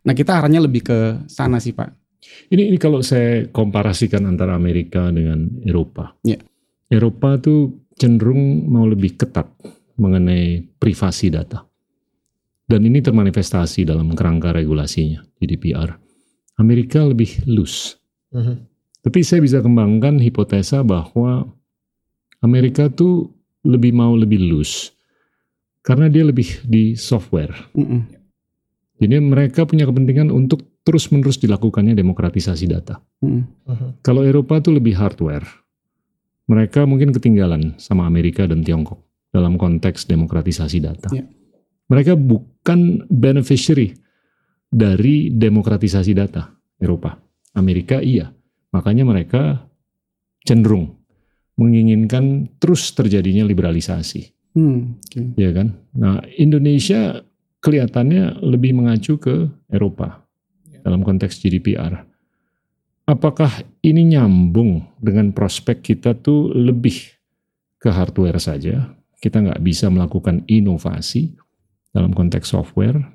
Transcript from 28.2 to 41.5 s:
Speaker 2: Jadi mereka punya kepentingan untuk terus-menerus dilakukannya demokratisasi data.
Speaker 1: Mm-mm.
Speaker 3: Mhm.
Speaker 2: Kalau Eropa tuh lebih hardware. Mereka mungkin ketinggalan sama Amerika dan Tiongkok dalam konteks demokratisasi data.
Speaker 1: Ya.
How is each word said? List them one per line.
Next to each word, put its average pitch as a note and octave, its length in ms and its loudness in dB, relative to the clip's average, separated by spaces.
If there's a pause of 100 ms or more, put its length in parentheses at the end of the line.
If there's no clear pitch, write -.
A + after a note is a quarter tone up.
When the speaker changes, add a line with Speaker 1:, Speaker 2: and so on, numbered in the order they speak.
Speaker 2:
Jadi A2+ 160 2
mereka C#3+ 480 2
punya D3+ 240 0
kepentingan C3 400 2
untuk C3 320 0 (240)
terus-menerus C#3+ 560 0
dilakukannya G#2 560 0
demokratisasi F2+ 720 -2
data. E2+ 320 -6 (240)
Speaker 1:
Mm-mm. B2+ 240 -2 (160)
Speaker 3:
Mhm. B2+ 240 -6 (160)
Speaker 2:
Kalau C3+ 240 2
Eropa D3 320 2
tuh D3+ 160 2
lebih A2+ 160 2
hardware. E2+ 540 -4 (1000)
Mereka A2 360 2
mungkin C#3 320 2
ketinggalan F2 640 0
sama F2+ 240 -2
Amerika E2+ 400 0
dan E2 160 0
Tiongkok D#2+ 400 -4 (320)
dalam F2+ 240 0
konteks F2 480 -2
demokratisasi E2 800 -2
data. D#2+ 320 -8
Speaker 1:
Ya. C4 80 -8 (640)